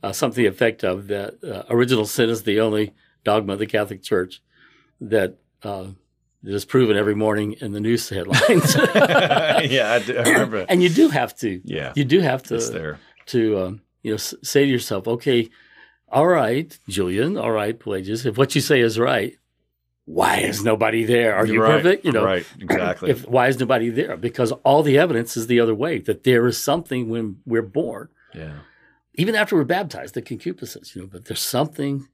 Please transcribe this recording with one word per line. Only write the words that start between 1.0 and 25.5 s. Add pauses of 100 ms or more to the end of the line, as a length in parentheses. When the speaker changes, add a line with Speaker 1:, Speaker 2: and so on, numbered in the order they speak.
Speaker 1:
that,
uh, (100)
original
sin
is
the
only (300)
dogma
of
the
Catholic
Church (580)
that, (260)
uh, (560)
that
is
proven
every
morning
in
the
news
headlines.
<laughs>
Speaker 2:
<laughs> (760)
Yeah,
I
do,
I
remember.
Speaker 1:
And
you
do
have
to,
Speaker 2:
Yeah.
Speaker 1:
you
do
have
to,
Speaker 2:
It's
there. (280)
Speaker 1:
to,
um, (220)
you
know,
s-,
say
to
yourself,
"Okay, (580)
all
right, (120)
Julian,
all
right,
Pelagius,
if
what
you
say
is
right, (680)
why
is
nobody
there?
Are
you
Speaker 2:
Right,
Speaker 1:
perfect?"
You
know,
Speaker 2:
right, (140)
exactly.
Speaker 1:
if,
why
is
nobody
there?
Because (120)
all
the
evidence
is
the